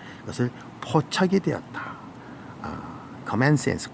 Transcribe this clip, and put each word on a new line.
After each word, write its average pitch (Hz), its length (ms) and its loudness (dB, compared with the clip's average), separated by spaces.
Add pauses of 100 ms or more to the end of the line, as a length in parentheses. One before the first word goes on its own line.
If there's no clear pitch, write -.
(260)
것을 123 240 0 (300)
포착이 185 600 4
되었다. - 540 -4 (680)
아, 78 200 -8 (440)
commences, - 680 4